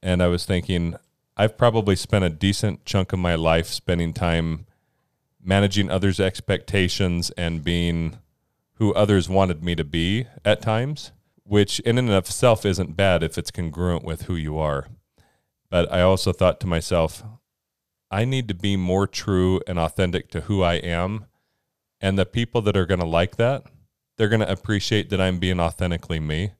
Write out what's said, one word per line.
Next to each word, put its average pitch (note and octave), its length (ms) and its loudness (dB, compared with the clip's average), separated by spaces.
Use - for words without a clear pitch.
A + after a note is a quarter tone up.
And F2+ 220 2
I F2+ 40 4
was F2 180 0
thinking, F2 500 -2
I've G#2+ 220 0
probably A2 400 4
spent - 260 0
a F2+ 60 2
decent G2 560 0
chunk F#2+ 260 0
of F#2 80 -2
my F2 160 0
life E2 320 2
spending E2+ 460 -2
time E2 520 -2
managing G2 480 2
others' F#2+ 280 0
expectations F#2 1120 -2
and E2+ 320 -4
being E2+ 540 -2
who G#2 180 0
others G2+ 340 2
wanted F2+ 360 0
me F2 120 -2
to E2 80 -4
be E2+ 440 -2
at G#2 160 2
times, A#2+ 500 -4
which G2+ 380 2
in A#2 160 2
and B2+ 120 0
of F#2+ 160 2
itself - 400 2
isn't F2+ 300 -2
bad F2+ 280 2
if E2 140 -4
it's E2+ 140 -8
congruent E2+ 540 -4
with D#2+ 180 -8
who F#2 120 -6
you D2+ 220 -4
are. D2 300 -2
But F2 220 2
I F2+ 100 2
also F#2+ 300 4
thought F2+ 300 2
to G2 60 -6
myself, E2 560 -2
I G2+ 140 0
need C3 220 -2
to G2 60 -4
be G2 240 -2
more F#2 300 0
true F#2 600 0
and F2+ 120 -4
authentic F2 520 -2
to E2 100 -6
who G2 200 -2
I F2 140 2
am. F2+ 500 -4
And G2 180 0
the F#2 80 4
people A#2 360 -2
that G2+ 160 2
are F#2 80 2
gonna F2+ 200 0
like E2 320 0
that, B2 260 0
they're G#2+ 140 2
gonna A2 180 4
appreciate G2+ 640 -2
that G2 100 -2
I'm F#2 200 2
being F#2 200 0
authentically E2+ 600 -2
me. D#2 400 -4